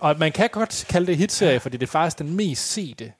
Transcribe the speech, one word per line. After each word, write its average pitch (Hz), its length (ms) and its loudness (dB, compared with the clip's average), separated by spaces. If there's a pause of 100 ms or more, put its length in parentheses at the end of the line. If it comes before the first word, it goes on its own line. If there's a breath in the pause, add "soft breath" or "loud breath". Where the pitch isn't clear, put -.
og 151 180 2
man 156 140 2
kan 220 200 2
godt - 360 -4
kalde 180 180 2
det 180 100 2
hitserie, 165 440 2
fordi 127 160 -8
det 123 100 -2
er - 40 -8
faktisk 160 280 0
den 156 180 -4
mest 196 360 -2
sete 117 480 -8